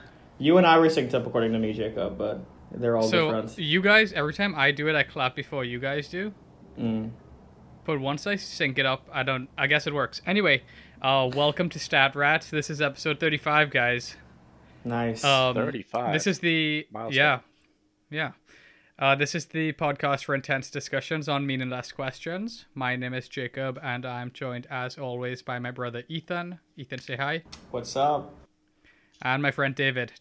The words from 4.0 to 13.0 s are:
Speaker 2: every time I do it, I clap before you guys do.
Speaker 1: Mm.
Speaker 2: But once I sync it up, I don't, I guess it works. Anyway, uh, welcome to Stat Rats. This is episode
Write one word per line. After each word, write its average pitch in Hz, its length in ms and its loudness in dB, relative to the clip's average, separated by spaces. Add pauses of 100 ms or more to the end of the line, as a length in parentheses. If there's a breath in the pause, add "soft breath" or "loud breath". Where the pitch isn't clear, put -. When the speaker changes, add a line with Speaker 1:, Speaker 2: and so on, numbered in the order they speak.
Speaker 2:
every 156 220 -2
time 202 220 0
I 143 160 4
do 147 160 0
it, 156 80 2
I 139 80 4
clap 127 320 -2
before 135 280 -6
you 120 140 -6
guys 139 300 -4
do. 196 240 -6 (460)
Speaker 1:
Mm. 110 320 -2 (760)
Speaker 2:
But 151 160 -2
once 139 260 -2
I 202 100 0
sync 143 420 -2
it 135 80 4
up, 131 260 -2
I 127 100 -2
don't, 131 340 -2
I 135 100 0
guess 147 200 2
it 147 80 -4
works. 135 320 -2
Anyway, 175 380 4 (380 loud breath)
uh, 131 320 4
welcome 147 340 2
to 160 100 -10
Stat 139 380 4
Rats. 147 340 2
This 151 200 -2
is 147 100 -4
episode 147 400 -2